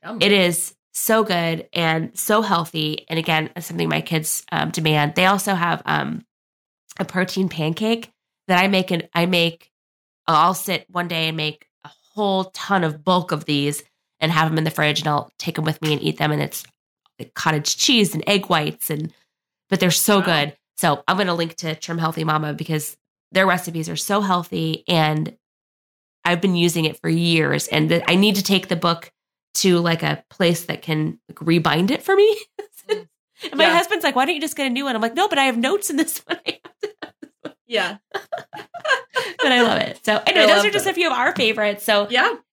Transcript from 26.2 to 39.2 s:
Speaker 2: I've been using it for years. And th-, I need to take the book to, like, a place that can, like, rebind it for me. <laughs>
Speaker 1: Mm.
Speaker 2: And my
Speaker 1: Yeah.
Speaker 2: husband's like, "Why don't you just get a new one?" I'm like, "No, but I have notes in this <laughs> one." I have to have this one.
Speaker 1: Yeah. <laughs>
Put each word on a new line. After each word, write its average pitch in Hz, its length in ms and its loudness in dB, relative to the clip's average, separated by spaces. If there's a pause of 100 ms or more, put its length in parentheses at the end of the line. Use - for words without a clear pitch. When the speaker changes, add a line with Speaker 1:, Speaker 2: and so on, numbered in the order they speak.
Speaker 2:
I've 175 160 2
been 185 160 2
using 170 280 2
it - 160 -4
for 165 80 -4
years. 165 600 2
And 156 200 0
th-, 170 180 2
I 175 100 2
need 202 200 4
to 196 60 -2
take 190 260 0
the 180 80 -2
book 170 340 -4 (440)
to, 180 240 4
like, 170 240 0
a 151 280 -4
place 170 360 0
that - 160 -8
can, 156 360 -2 (100)
like, - 100 -20
rebind 165 520 2
it 302 120 -2
for 392 140 2
me. 415 220 6 (200)
<laughs> 415 100 -12 (200)
Speaker 1:
Mm. 415 180 -4 (440)
Speaker 2:
And 277 80 -8
my 320 60 6
Speaker 1:
Yeah. 339 120 4
Speaker 2:
husband's 349 260 0
like, 285 140 0
"Why 262 80 4
don't 302 100 -2
you 302 60 -6
just 311 160 -6
get 277 100 -2
a 262 40 0
new 254 140 -2
one?" 262 120 -2
I'm 214 60 -2
like, 233 120 -2
"No, 381 140 2
but 339 100 0
I 269 60 4
have 262 140 2
notes 302 320 0
in 294 60 -4
this - 220 0
<laughs> - 80 -18
one." 339 200 -6
I - 40 -8 (140)
have - 160 -20
to 415 80 -8 (140)
have - 180 -18
this - 100 -20 (120)
one. - 120 -14 (120)
Speaker 1:
Yeah. 202 300 -4 (160)
<laughs> - 160 -10 (1120)